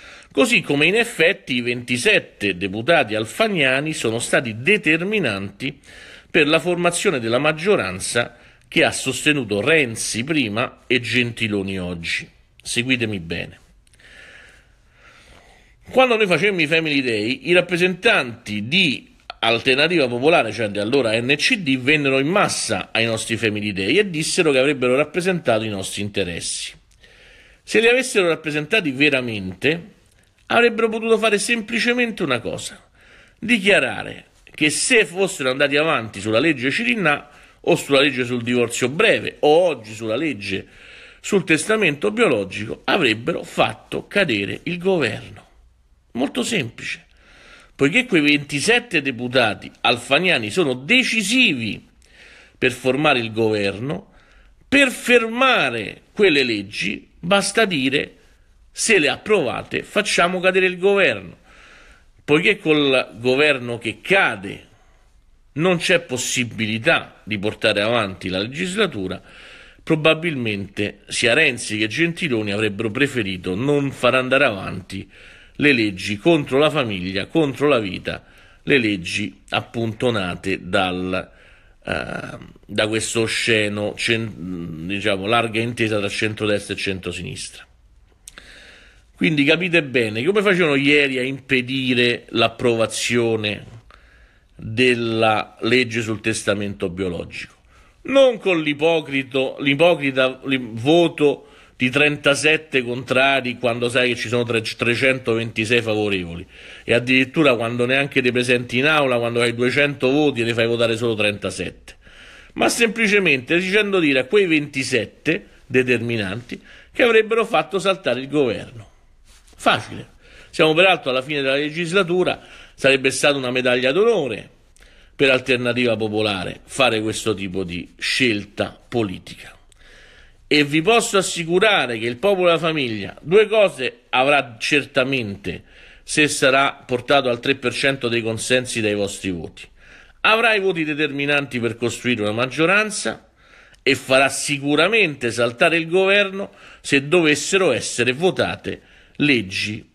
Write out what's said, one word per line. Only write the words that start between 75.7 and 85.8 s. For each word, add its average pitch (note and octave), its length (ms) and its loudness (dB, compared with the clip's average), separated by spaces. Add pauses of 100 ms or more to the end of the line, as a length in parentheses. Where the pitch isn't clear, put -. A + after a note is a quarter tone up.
leggi G#2 460 -2
contro C#3 400 2
la D3+ 120 4
famiglia, G2 580 -4
contro C#3+ 420 0
la C3+ 100 4
vita, E2+ 460 -8 (380)
le C#3+ 140 2
leggi G#2 760 -4
appunto A2+ 600 -4
nate F#2 560 -4
dal, F#2 640 -2 (540)
eh, - 520 -8 (280)
da G#2+ 240 -2
questo A2 320 -2
osceno G#2+ 720 0
cen-, F2+ 920 -6
diciamo, G2 420 -2
larga A2+ 340 0
intesa A#2 360 -2